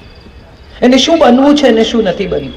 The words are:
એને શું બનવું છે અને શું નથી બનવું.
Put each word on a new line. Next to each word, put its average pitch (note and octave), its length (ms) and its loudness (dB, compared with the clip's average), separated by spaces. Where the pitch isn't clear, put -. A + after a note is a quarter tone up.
એને B3+ 160 4
શું E4 200 0
બનવું C4+ 380 2
છે C4+ 100 0
અને A3+ 180 2
શું A3+ 200 -2
નથી F#3 220 -4
બનવું. C#3+ 300 -8